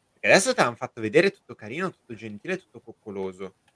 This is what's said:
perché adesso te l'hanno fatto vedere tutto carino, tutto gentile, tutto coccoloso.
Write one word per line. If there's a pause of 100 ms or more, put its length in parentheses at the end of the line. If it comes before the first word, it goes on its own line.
(140)
perché
adesso
te
l'hanno
fatto
vedere
tutto
carino,
tutto
gentile,
tutto
coccoloso. (200)